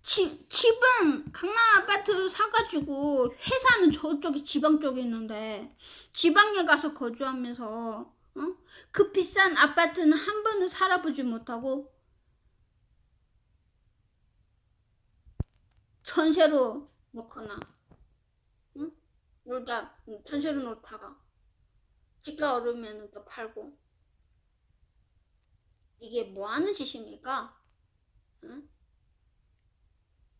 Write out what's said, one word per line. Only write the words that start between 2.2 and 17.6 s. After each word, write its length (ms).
사가지고 1040
회사는 580
저쪽에 540
지방 340
쪽에 220
있는데 760
지방에 500
가서 300
거주하면서, 1040
어? 220
그 200
비싼 460
아파트는 600
한 260
번은 260
살아보지 540
못하고 680
전세로 840
놓거나, 480